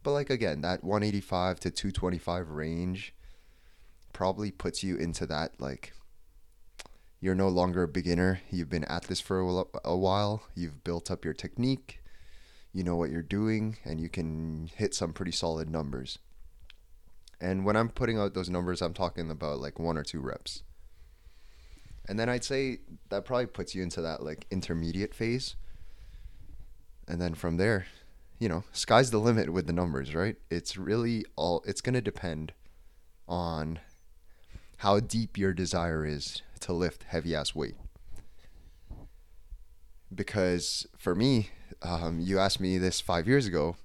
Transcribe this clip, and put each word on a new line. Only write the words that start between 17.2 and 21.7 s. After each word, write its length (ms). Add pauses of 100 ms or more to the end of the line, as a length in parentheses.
And 240
when 100
I'm 140
putting 280
out 180
those 140
numbers, 320
I'm 120
talking 360
about, 300
like, 200
one 180
or 60
two 180
reps. 420 (1400)